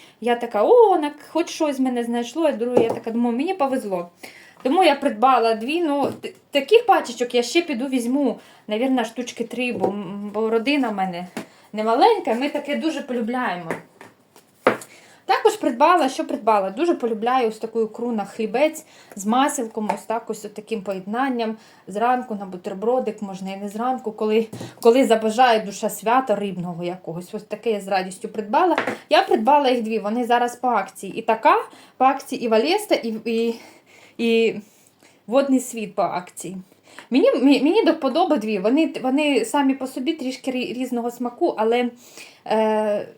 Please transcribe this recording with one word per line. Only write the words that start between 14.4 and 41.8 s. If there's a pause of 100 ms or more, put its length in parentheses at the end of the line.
Також
придбала,
що
придбала?
Дуже
полюбляю
ось
таку
ікру
на
хлібець (300)
з
масілком,
ось
так
ось,
от
таким
поєднанням. (300)
Зранку
на
бутербродик,
можна
і
не
зранку,
коли, (340)
коли
забажає
душа
свята
рибного
якогось.
Ось
таке
я
з
радістю
придбала. (320)
Я
придбала
їх
дві,
вони
зараз
по
акції.
І
така (320)
по
акції,
і
Валеста,
і, (120)
і, (580)
і (720)
Водний
світ
по
акції. (520)
Мені,
мі-,
мені
до
вподоби
дві.
Вони,
вони
самі
по
собі
трішки
рі-,
різного
смаку,
але, (580)